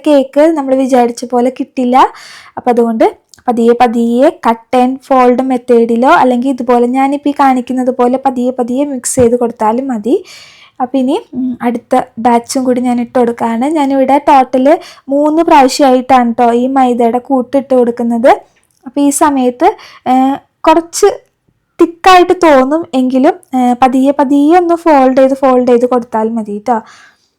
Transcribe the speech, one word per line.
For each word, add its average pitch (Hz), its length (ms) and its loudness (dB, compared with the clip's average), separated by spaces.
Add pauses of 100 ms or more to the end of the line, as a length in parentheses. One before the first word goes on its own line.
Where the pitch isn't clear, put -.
കേക്ക് 294 500 2
നമ്മൾ 269 180 -2
വിചാരിച്ച 247 500 0
പോലെ 247 260 -2
കിട്ടില്ല. 262 640 -2 (440)
അപ്പൊ - 140 -4
അതുകൊണ്ട് 233 460 0 (320)
പതിയെ 233 320 0
പതിയെ 240 680 0
cut 247 360 -2
and 262 120 -2
fold 254 460 0
മെത്തേഡിലോ 247 680 0
അല്ലെങ്കിൽ 262 400 0
ഇതുപോലെ 247 360 0
ഞാനിപ്പോ 269 440 -2
ഈ 277 100 -6
കാണിക്കുന്നത് 254 500 0
പോലെ 247 360 0
പതിയെ 247 240 -2
പതിയെ 247 340 -4
മിക്സ് 269 300 -8
ചെയ്ത് 247 240 2
കൊടുത്താലും 233 500 -4
മതി. 240 360 -4 (560)
അപ്പൊ 269 180 -4
ഇനി, 277 220 -2 (140)
ഉം, 254 280 -6
അടുത്ത 247 380 -2 (180)
ബാച്ചും 233 460 -2
കൂടി 247 160 -2
ഞാൻ 247 200 -2
ഇട്ട് 240 180 -6
കൊടുക്കുകയാണ്. 233 460 -2
ഞാനിവിടെ 277 540 0 (100)
ടോട്ടൽ 269 500 2 (300)
മൂന്ന് 302 340 0
പ്രാവശ്യമായിട്ടാണ് 262 920 2
ട്ടോ 233 180 0
ഈ 240 140 0
മൈദയുടെ 247 520 0
കൂട്ട് 254 380 -4
ഇട്ട് 269 180 -2
കൊടുക്കുന്നത്. 233 540 0 (580)
അപ്പൊ 277 140 -8
ഈ 285 100 2
സമയത്ത്, 285 640 0 (320)
ഏ, 247 40 0 (480)
കുറച്ച് 330 460 0 (760)
തിക്കായിട്ട് 349 520 2
തോന്നും 311 640 2
എങ്കിലും, 262 400 0 (240)
ഏ, 247 240 0
പതിയെ 262 280 2
പതിയെ 285 480 2
ഒന്ന് 339 160 0
ഫോൾഡ് 277 440 2
ചെയ്ത്, 269 160 2
ഫോൾഡ് 254 340 0
ചെയ്ത് 247 180 2
കൊടുത്താൽ 233 420 -4
മതി 208 300 -8
ട്ടോ. 220 220 -4 (580)